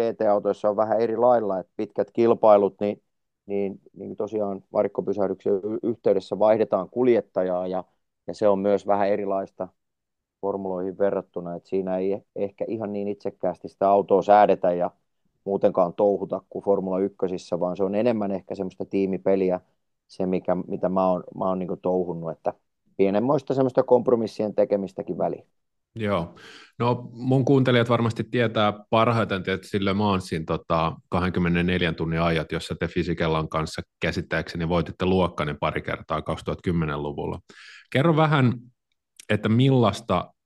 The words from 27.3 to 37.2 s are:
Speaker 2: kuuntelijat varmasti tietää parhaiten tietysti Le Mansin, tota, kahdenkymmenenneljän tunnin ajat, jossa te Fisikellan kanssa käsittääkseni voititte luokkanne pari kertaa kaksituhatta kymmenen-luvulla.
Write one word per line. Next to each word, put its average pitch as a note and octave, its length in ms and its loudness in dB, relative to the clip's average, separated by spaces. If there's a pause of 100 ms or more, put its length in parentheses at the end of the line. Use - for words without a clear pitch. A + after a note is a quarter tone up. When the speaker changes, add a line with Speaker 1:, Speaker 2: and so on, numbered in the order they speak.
Speaker 2:
kuuntelijat B2 440 4
varmasti A#2 360 0
tietää A2 480 0 (180)
parhaiten A2 520 2
tietysti F#2+ 420 -4
Le G2 80 0
Mansin, F#2+ 540 -2
tota, E2 460 -2 (160)
kahdenkymmenenneljän F2 840 0
tunnin E2 260 -4
ajat, E2 320 0
jossa E2+ 220 -6
te E2 140 -4
Fisikellan D#2+ 600 -2
kanssa D#2+ 340 -4 (180)
käsittääkseni E2 680 -4
voititte E2+ 380 -2
luokkanne F2 540 0
pari D2+ 220 -4
kertaa D#2+ 400 -6
kaksituhatta D#2 400 -8
kymmenen-luvulla. D#2 760 -4 (520)